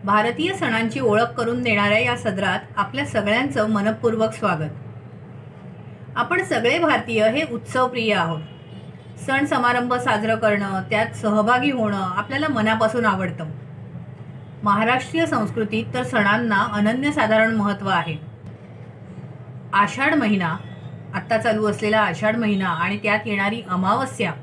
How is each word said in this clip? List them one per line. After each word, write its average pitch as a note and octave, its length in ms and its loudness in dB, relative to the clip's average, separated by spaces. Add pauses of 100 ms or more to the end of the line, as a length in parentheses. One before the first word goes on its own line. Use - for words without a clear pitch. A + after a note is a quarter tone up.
भारतीय A#3 500 2
सणांची A#3 460 0
ओळख A3 240 4
करून A#3 380 -2
देणाऱ्या G#3 380 4
या A#3+ 180 0
सदरात F#3+ 420 0 (180)
आपल्या B3 280 -2
सगळ्यांचं A3+ 640 0
मनपूर्वक A3 640 2
स्वागत. D#3+ 380 0 (1400)
आपण F#4 280 0
सगळे B3+ 360 2
भारतीय A3+ 500 4
हे C#4+ 220 0
उत्सवप्रिय A#3+ 600 0
आहोत. E3 280 0 (760)
सण C4+ 260 0
समारंभ B3 480 2
साजरं A3 420 2
करणं, G3+ 540 2
त्यात A3 160 2
सहभागी A3+ 680 2
होणं G#3 300 0
आपल्याला G#3+ 460 -2
मनापासून A3 580 2
आवडतं. F#3 400 0 (1160)
महाराष्ट्रीय A#3 640 2
संस्कृतीत A3+ 680 -2
तर B3+ 100 -2
सणांना G#3 680 2
अनन्यसाधारण A3+ 840 2
महत्त्व G3+ 340 0
आहे. D#3+ 260 0 (1600)
आषाढ C4 420 2
महिना, G3 420 2 (560)
आत्ता A3 240 -2
चालू A3 280 2
असलेला G#3+ 340 2
आषाढ G#3+ 360 2
महिना G#3 340 2
आणि F3 280 0
त्यात G#3+ 280 2
येणारी G#3 440 -2
अमावस्या F#3+ 600 0 (120)